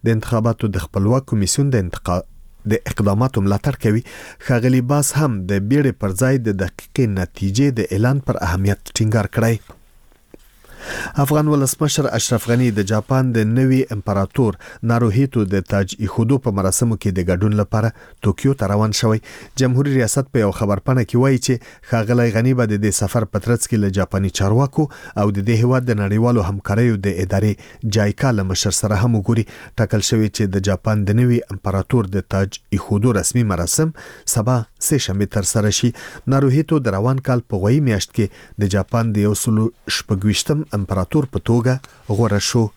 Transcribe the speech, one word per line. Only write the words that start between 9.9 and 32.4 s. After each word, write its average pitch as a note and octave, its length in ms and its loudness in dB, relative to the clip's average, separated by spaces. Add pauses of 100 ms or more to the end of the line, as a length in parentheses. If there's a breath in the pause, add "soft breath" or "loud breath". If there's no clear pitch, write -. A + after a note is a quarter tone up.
افغان D3+ 300 2
ولسمشر D3 560 0 (100)
اشرف A#2 320 -2
غني B2 260 2
د G#2 160 0
جاپان B2+ 460 0
د G#2+ 160 2
نوي C3 260 4 (160)
امپراتور G2 640 -2 (320 loud breath)
ناروهیتو A#2 500 2 (120)
د F#2+ 180 0
تاج G2 240 0
ایښودو A2+ 500 0
په A#2+ 140 0
مراسمو G2+ 400 0
کې F#2+ 180 -2
د F2+ 140 -2
ګډون G#2 300 2
لپاره G#2+ 280 0 (380 loud breath)
توکیو C3+ 340 2
ته G2 120 0
روان G#2+ 260 2
شوی. A2 200 2 (440 loud breath)
جمهوریت C3 340 2
ریاست C3 380 0
په A#2 80 4
یو G2+ 160 2
خبرپاڼه A2 500 0
کې - 140 -2
وایي C3 240 4
چې C3 80 2 (340 loud breath)
ښاغلی A#2 480 0
غني B2 240 2
به A2+ 120 2
د G2+ 120 0
دې G2+ 140 0
سفر A2 340 0
په G2+ 140 -4
ترڅ A#2 240 0
کې A#2+ 140 0
له G2 120 -2
جاپاني F#2+ 340 -2 (100)
چارواکو B2+ 440 2 (380 loud breath)
او G2+ 40 2
د G2+ 120 0 (100)
دې A2+ 160 2
هیواد B2+ 240 0
د G#2+ 140 0
نړیوالو G#2+ 480 2
همکاریو G2+ 580 0
د F2 160 -2
ادارې G2+ 760 -2
جایکا G#2 400 2
له F#2+ 140 -2
مشر F#2 300 -2
سره G#2 200 0
هم A#2+ 160 2
وګوري. A2 260 0 (380 loud breath)
ټاکل G#2+ 280 0
شوی G#2+ 200 2
چې G2 240 -2
د G2 160 -2
جاپان G#2 400 0
د A2 120 4
نوي A#2+ 180 4 (160)
امپراتور G2 580 -2
د F#2+ 220 -4
تاج G2 260 -2